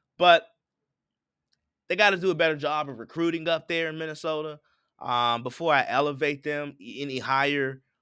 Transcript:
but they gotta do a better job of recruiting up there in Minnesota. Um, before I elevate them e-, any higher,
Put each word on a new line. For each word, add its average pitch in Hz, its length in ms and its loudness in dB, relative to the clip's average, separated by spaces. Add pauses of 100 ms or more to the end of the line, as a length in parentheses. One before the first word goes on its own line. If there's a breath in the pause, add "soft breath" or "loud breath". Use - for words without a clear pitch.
(180)
but 170 280 8 (1400)
they 180 80 -4
gotta 202 220 4
do 185 120 0
a 165 60 0
better 160 200 2
job 147 340 -4
of 117 80 -14
recruiting 160 500 -4
up 165 200 -2
there 165 200 -2
in 156 100 -10
Minnesota. 156 640 -8 (400)
Um, 120 420 0
before 156 300 -2
I 135 160 4
elevate 143 540 -2
them 147 360 -8
e-, 120 220 -14
any 139 180 -6
higher, 135 640 -2 (200)